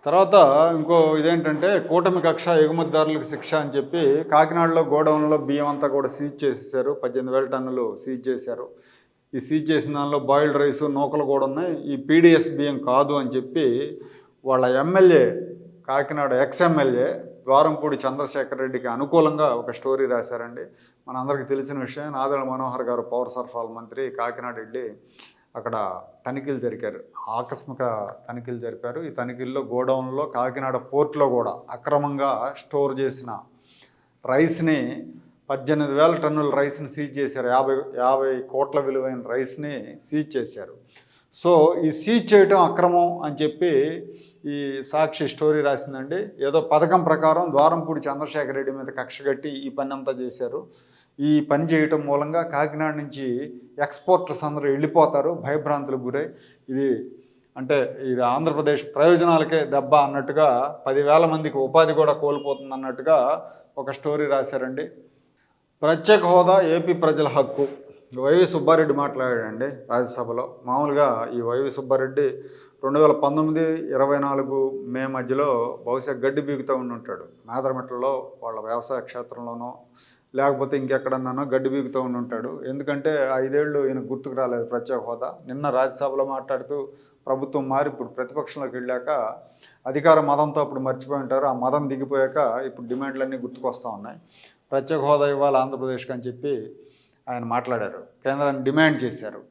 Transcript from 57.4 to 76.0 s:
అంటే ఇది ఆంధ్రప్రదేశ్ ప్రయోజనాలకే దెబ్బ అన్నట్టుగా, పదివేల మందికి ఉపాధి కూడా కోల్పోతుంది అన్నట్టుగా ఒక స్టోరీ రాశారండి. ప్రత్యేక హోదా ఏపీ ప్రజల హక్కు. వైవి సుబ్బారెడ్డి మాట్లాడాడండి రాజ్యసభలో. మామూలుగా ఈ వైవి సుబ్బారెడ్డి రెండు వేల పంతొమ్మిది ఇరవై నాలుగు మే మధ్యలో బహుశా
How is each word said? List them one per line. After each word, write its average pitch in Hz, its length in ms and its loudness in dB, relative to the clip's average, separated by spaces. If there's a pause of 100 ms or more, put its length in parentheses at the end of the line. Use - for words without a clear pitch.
అంటే 131 440 0
ఇది 127 220 0
ఆంధ్రప్రదేశ్ 147 720 0
ప్రయోజనాలకే 160 720 4
దెబ్బ 135 300 2
అన్నట్టుగా, 139 920 2
పదివేల 147 400 6
మందికి 151 320 -2
ఉపాధి 151 360 4
కూడా 151 180 4
కోల్పోతుంది 143 600 -2
అన్నట్టుగా 135 760 0 (280)
ఒక 135 120 -6
స్టోరీ 147 360 -2
రాశారండి. 135 640 -2 (920)
ప్రత్యేక 170 420 4
హోదా 180 360 6
ఏపీ 170 320 2
ప్రజల 156 360 2
హక్కు. 139 380 0 (540)
వైవి 160 260 6
సుబ్బారెడ్డి 156 480 2
మాట్లాడాడండి 127 720 -4
రాజ్యసభలో. 123 880 -4 (100)
మామూలుగా 135 680 0
ఈ 120 80 -4
వైవి 127 300 -2
సుబ్బారెడ్డి 135 580 0 (560)
రెండు 139 160 2
వేల 151 120 8
పంతొమ్మిది 156 760 0
ఇరవై 139 300 2
నాలుగు 135 680 -2
మే 127 200 -4
మధ్యలో 131 800 -2
బహుశా 131 260 -4